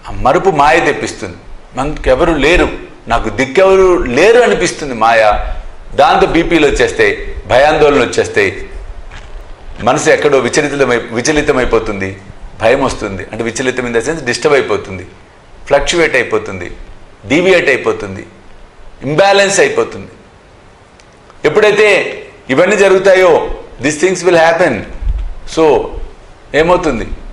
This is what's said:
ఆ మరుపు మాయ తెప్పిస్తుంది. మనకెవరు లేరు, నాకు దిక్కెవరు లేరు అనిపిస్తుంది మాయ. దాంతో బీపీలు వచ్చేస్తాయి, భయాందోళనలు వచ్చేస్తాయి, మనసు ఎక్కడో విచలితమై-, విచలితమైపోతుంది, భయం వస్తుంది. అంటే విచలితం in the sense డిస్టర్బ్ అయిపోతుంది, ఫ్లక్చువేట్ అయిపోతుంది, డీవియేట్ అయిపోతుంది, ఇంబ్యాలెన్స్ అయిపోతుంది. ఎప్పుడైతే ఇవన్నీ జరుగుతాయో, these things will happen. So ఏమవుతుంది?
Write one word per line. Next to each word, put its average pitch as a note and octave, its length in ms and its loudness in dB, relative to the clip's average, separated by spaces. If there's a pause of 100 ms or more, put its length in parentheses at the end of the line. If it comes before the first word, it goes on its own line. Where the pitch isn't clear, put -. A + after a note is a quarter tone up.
ఆ - 40 -12 (140)
మరుపు F3 240 2 (100)
మాయ D3+ 180 4 (100)
తెప్పిస్తుంది. G#2 500 -6 (400)
మనకెవరు C3+ 560 0 (100)
లేరు, D#3+ 240 2 (440)
నాకు A2+ 180 0 (100)
దిక్కెవరు F#3+ 480 4 (300)
లేరు A3+ 280 6
అనిపిస్తుంది G3+ 560 -2
మాయ. A2+ 220 4 (760)
దాంతో F#3 260 4 (100)
బీపీలు E3 340 2
వచ్చేస్తాయి, A2 440 2 (380)
భయాందోళనలు C3+ 560 4
వచ్చేస్తాయి, G#2 440 0 (1400)
మనసు C#3 260 0
ఎక్కడో C#3+ 320 2
విచలితమై-, C3+ 600 0 (120)
విచలితమైపోతుంది, A#2+ 920 0 (540)
భయం B2+ 240 2
వస్తుంది. G2 440 -8
అంటే A2+ 180 -8
విచలితం B2+ 400 -4
in A#2 80 -8
the A2+ 100 0
sense D#3 220 -6
డిస్టర్బ్ C#3+ 300 0
అయిపోతుంది, G2 440 -4 (640)
ఫ్లక్చువేట్ D3 520 0
అయిపోతుంది, G2+ 500 -4 (640)
డీవియేట్ F3 400 2
అయిపోతుంది, G#2+ 500 -4 (840)
ఇంబ్యాలెన్స్ G3 560 2
అయిపోతుంది. A2 460 -4 (1400)
ఎప్పుడైతే G#3 380 2 (680)
ఇవన్నీ F#3+ 300 2
జరుగుతాయో, F#3 460 4 (540)
these D3+ 200 -2
things F3+ 140 -2 (100)
will E3 180 4
happen. E3 280 2 (800)
So D#3+ 100 2 (960)
ఏమవుతుంది? D#3+ 460 0 (240)